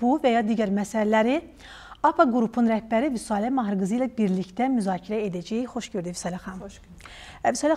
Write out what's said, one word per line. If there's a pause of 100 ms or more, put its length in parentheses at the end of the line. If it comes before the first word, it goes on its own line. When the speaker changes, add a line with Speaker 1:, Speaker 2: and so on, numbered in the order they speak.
Speaker 1:
Bu
və
ya
digər
məsələləri (560)
apa
qrupun
rəhbəri
Vüsalə
Mahir
qızı
ilə
birlikdə
müzakirə
edəcəyik.
Xoş
gördük,
Vüsalə
xanım.
Speaker 2:
Xoş
gördük. (340)
Speaker 1:
Ə,
Vüsalə